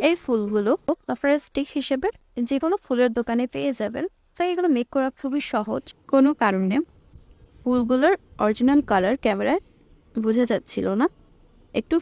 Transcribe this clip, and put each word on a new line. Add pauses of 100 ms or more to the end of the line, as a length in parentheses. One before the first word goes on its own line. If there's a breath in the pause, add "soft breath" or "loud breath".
এই
ফুলগুলো (400)
আপনারা
স্টিক
হিসেবে (400)
যে
কোনো
ফুলের
দোকানে (100)
পেয়ে
যাবেন, (320)
তাই
এগুলো
মেক
করা (100)
খুবই (120)
সহজ। (300)
কোনো (120)
কারণে (840)
ফুলগুলোর (300)
অরিজিনাল (100)
কালার
ক্যামেরায় (640)
বোঝা
যাচ্ছিল (140)
না, (680)
একটু